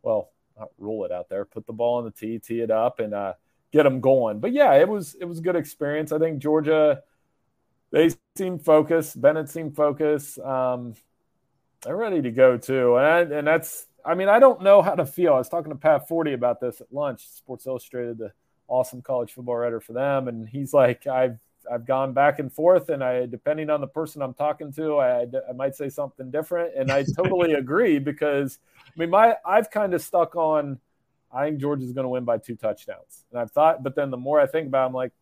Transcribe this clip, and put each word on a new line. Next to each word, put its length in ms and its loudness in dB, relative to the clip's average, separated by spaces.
Well, 260 -2
not 180 -18
roll 280 -8
it 60 -10
out 180 -10
there, 160 -8
put 200 -18
the 80 -14
ball 240 -2
on 60 -6
the 80 -12
tee, 260 -10
tee 220 -8
it 100 -4
up, 300 0
and, 160 -6
uh, 180 -6
get 140 4
'em 160 2
going. 380 2
But 120 -4
yeah, 240 4
it 120 8
was, 280 -6
it 100 -12
was 140 -10
a 20 -10
good 140 -2
experience. 560 -4
I 80 -2
think 200 -2
Georgia, 640 2
they 200 4
seem 240 -4
focused. 600 2
Bennett 300 2
seemed 260 -10
focused. 640 0
Um, 540 -4
they're 140 -6
ready 240 -2
to 100 -4
go 260 6
too. 380 2
And 100 4
I, 320 2
and 100 -2
that's, 400 -2
I 100 0
mean, 140 0
I 100 6
don't 220 6
know 200 8
how 140 0
to 100 0
feel. 280 2
I 40 4
was 120 -2
talking 220 -6
to 60 -12
Pat 300 2
Forty 240 -2
about 300 -2
this 180 -6
at 140 -20
lunch, 340 -8
Sports 400 -16
Illustrated, 500 -10
the 140 -12
awesome 320 -4
college 320 -6
football 240 -8
writer 240 -4
for 100 -20
them. 380 -4
And 180 -12
he's 260 -10
like, 320 4
"I've, 320 -2
I've 160 -8
gone 280 -2
back 260 2
and 120 -8
forth, 380 2
and 140 -2
I, 220 -2
depending 440 -6
on 120 0
the 60 -8
person 340 -10
I'm 120 -6
talking 400 -6
to, 260 -2
I, 240 2
I 300 -8
might 220 -4
say 140 -8
something 420 -10
different." 460 -4
And 120 -2
I 140 2
totally 500 0
<laughs> 20 4
agree 440 2
because, 600 -2
I 120 -20
mean, 120 -2
my, 260 6
I've 240 2
kinda 300 -2
stuck 380 -2
on, 420 -2
"I 140 -2
think 140 -4
Georgia's 320 -4
gonna 180 -6
win 140 -4
by 140 0
two 180 -10
touchdowns." 760 -10
And 80 -8
I've 120 -8
thought, 320 2
but 120 -8
then 140 -4
the 80 -8
more 220 0
I 80 4
think 200 -6
about 160 0
it, 40 0
I'm 60 -6
like 180 -6